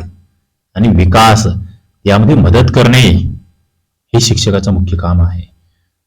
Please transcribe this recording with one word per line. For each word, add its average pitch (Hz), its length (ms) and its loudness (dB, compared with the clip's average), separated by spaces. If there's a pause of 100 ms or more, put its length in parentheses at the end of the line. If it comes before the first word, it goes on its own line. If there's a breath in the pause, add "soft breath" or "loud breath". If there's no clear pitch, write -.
(760)
आणि 107 120 0
विकास, 107 600 2 (580 loud breath)
यामध्ये 107 300 2
मदत 127 400 2
करणे 127 360 2 (1000)
हे 113 60 2
शिक्षकाचं 104 540 -2
मुख्य 87 240 -2
काम 87 240 -2
आहे. 87 320 -6 (540)